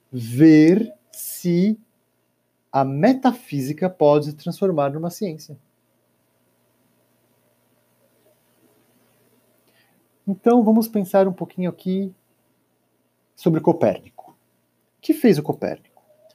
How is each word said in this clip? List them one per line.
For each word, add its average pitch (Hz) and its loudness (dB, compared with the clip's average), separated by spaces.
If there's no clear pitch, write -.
ver 156 4
se 180 -2
a 135 0
metafísica 151 -2
pode 147 2
se 147 -10
transformar 165 -4
numa 160 -10
ciência. 156 -12
Então, 233 2
vamos 220 2
pensar 196 0
um 185 -4
pouquinho 180 -8
aqui 190 -8
sobre 160 -2
Copérnico. - -2
O - -20
que - -2
fez 220 2
o 147 -4
Copérnico? - -10